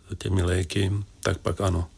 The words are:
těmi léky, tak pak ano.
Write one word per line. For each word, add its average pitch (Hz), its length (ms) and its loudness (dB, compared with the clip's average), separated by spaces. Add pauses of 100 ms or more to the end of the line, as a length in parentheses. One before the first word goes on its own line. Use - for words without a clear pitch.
(180)
těmi 95 240 2
léky, 92 500 0 (300)
tak 95 160 0
pak - 220 -2
ano. 87 260 2 (120)